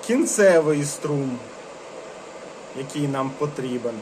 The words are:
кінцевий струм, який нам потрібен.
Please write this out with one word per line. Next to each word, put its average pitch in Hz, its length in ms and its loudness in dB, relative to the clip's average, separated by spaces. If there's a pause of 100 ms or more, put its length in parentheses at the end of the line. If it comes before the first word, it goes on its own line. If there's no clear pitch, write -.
кінцевий 170 760 6
струм, 139 540 -2 (1400)
який 139 300 -2
нам 135 300 0
потрібен. 123 640 -2